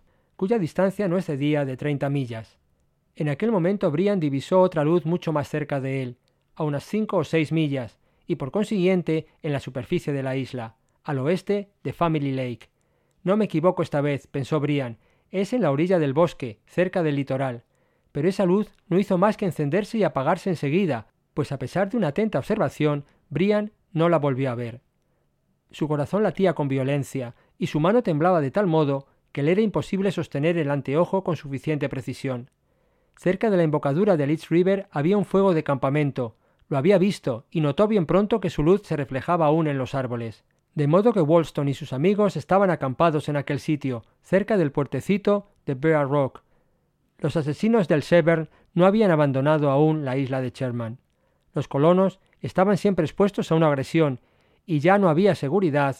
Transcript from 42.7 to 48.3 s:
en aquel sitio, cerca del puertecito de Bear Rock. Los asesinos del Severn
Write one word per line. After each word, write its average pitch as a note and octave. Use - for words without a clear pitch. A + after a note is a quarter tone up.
en D3
aquel C#3
sitio, C#3
cerca G#3
del D3
puertecito G3
de C#3
Bear D3
Rock. C#3
Los D#3
asesinos E3
del D3+
Severn E3